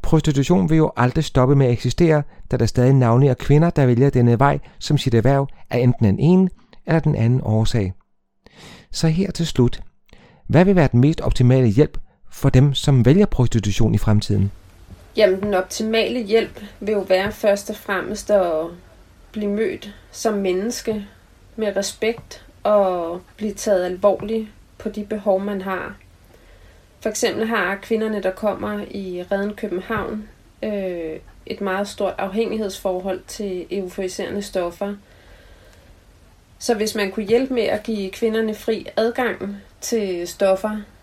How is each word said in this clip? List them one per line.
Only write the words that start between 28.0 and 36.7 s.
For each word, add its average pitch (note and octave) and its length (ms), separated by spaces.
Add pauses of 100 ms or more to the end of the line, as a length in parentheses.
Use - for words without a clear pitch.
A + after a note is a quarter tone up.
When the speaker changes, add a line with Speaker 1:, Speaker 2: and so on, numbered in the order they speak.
Speaker 2:
der F#3+ 80
kommer G#3 600
i F3+ 420
Reden G3+ 220
København, G#3 760 (340)
øh, F3+ 540 (300)
et - 140
meget G3 280
stort - 300
afhængighedsforhold G3 1080
til F#3 440
euforiserende F#3+ 720
stoffer. F#3+ 520 (1600)
Så - 160